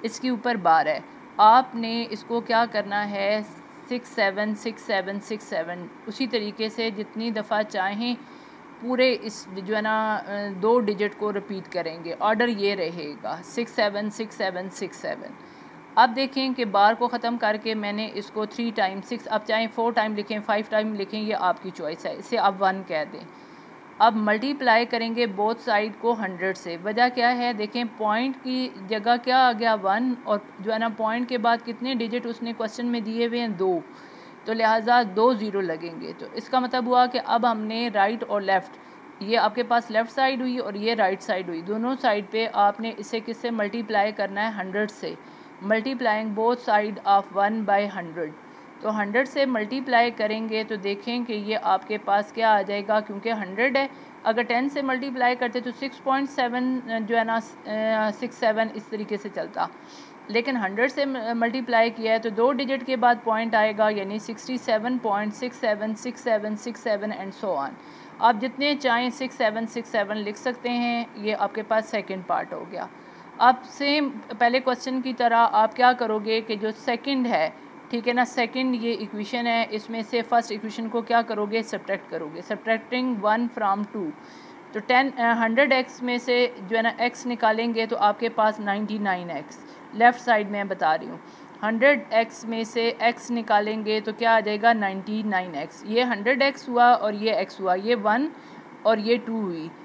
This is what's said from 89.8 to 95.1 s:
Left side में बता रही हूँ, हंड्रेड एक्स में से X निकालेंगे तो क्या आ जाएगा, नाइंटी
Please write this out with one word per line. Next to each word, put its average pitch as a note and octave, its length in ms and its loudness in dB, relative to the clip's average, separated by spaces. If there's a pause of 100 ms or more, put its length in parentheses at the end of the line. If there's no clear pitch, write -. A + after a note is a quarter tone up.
Left A#3+ 240 6
side G#3+ 300 2
में G3+ 180 -4
बता F3+ 280 2
रही E3+ 120 -8
हूँ, E3+ 120 -12 (440)
हंड्रेड A3+ 500 4
एक्स A3+ 320 0
में A3+ 180 -4
से A#3 380 0
X A#3 300 0
निकालेंगे G#3+ 720 0
तो G#3+ 120 -6
क्या A3+ 180 2
आ A3+ 80 8
जाएगा, G#3+ 340 4
नाइंटी G#3 500 -2